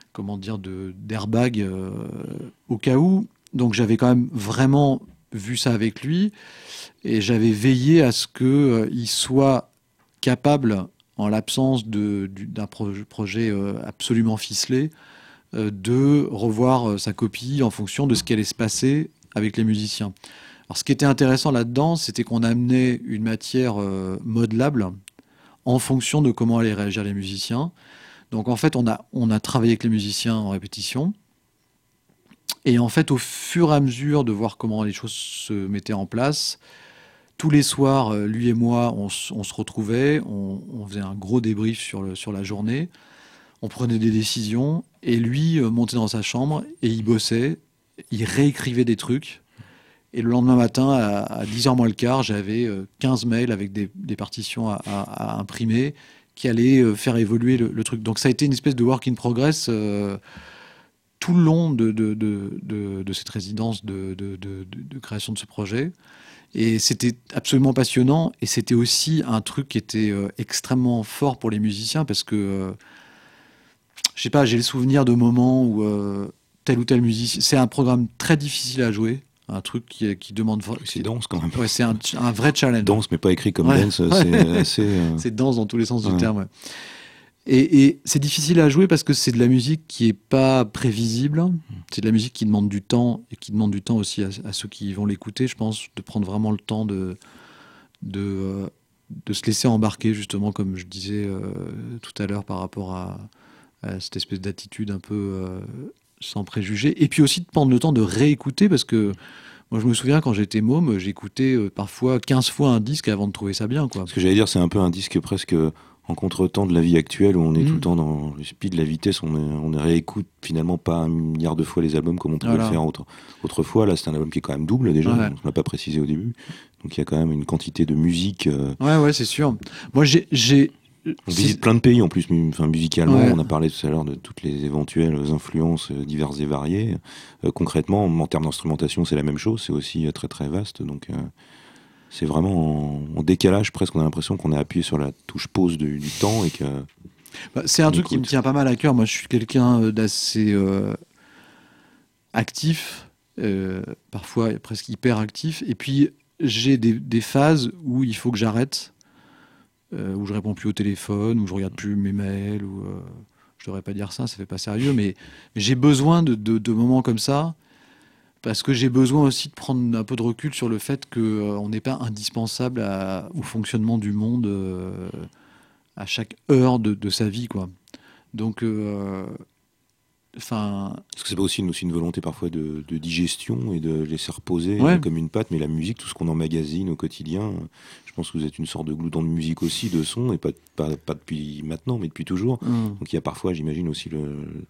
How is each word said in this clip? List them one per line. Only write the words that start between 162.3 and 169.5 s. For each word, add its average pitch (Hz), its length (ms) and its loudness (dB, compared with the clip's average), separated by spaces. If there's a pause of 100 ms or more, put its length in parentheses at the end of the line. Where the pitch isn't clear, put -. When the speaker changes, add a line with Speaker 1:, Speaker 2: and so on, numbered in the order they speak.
Speaker 1:
où, 98 200 -10
euh, 95 160 -10 (580)
je - 80 -18
devrais 98 160 -10
pas 101 100 -10
dire 101 200 -8
ça, 123 140 -6
ça - 100 -10
fait 98 100 -12
pas 98 120 -10
sérieux, 117 340 -2
mais 101 220 0 (400)
j'ai 110 200 0
besoin 147 480 4
de, 139 120 2
de, 110 240 0
de 110 140 -2
moments 123 300 4
comme 117 160 0
ça, 151 360 0 (840)
parce 113 240 -4
que 135 80 2
j'ai 127 160 2
besoin 131 340 4
aussi 139 280 0